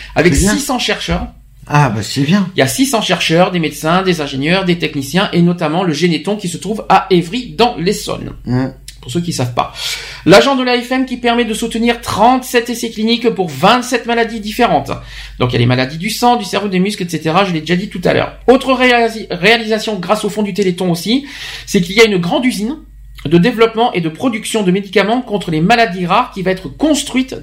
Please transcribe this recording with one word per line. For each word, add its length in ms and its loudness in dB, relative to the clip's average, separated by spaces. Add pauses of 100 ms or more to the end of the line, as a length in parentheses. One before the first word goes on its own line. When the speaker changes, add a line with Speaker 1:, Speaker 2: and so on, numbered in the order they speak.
(160)
Speaker 1:
Avec 180 4
Speaker 2:
C'est 80 0
bien. 120 4
Speaker 1:
six 80 -2
cents 180 -2
chercheurs. 480 -4 (400)
Speaker 2:
Ah, 220 2
bah, 120 -4
c'est 200 -2
bien. 340 2
Speaker 1:
Il 40 0
y 40 6
a 40 0
six 200 0
cents 160 0
chercheurs, 480 2
des 80 -2
médecins, 420 0
des 180 0
ingénieurs, 460 -2
des 140 0
techniciens 520 -2
et 120 4
notamment 400 0
le 100 0
Généton 440 0
qui 100 -6
se 100 -8
trouve 320 -6
à 220 4
Évry 440 0
dans 220 2
l'Essonne. 540 -4 (140)
Speaker 2:
Mm. 200 0 (360)
Speaker 1:
Pour 100 -14
ceux 100 -2
qui 120 -4
savent 200 -2
pas. 180 -2 (540)
L'agent 300 6
de 80 0
l'A 180 0
F 100 -6
M 140 0
qui 120 -6
permet 280 0
de 80 -4
soutenir 480 -2
trente-sept 720 2
essais 180 -6
cliniques 400 0
pour 180 -2
vingt-sept 600 0
maladies 320 0
différentes. 520 0 (480)
Donc 120 0
il 20 -6
y 40 2
a 20 2
les 80 4
maladies 320 0
du 100 -4
sang, 280 2
du 60 -4
cerveau, 240 -4
des 120 0
muscles, 240 -2
et 60 -6
cetera. 360 0
Je 80 -2
l'ai 80 -2
déjà 140 -2
dit 140 -2
tout 140 -10
à 100 2
l'heure. 340 -2
Autre 260 4
réalisi-, 560 2
réalisation 720 0
grâce 260 -2
au 40 0
fonds 140 -2
du 120 -4
Téléthon 360 0
aussi, 340 -2 (420)
c'est 140 2
qu'il 140 -4
y 60 6
a 40 8
une 120 4
grande 280 0
usine 320 -2 (480)
de 120 4
développement 560 4
et 80 -2
de 80 -2
production 540 -2
de 80 2
médicaments 500 2
contre 300 -4
les 100 0
maladies 460 2
rares 240 0
qui 120 -8
va 80 0
être 160 -4
construite 760 0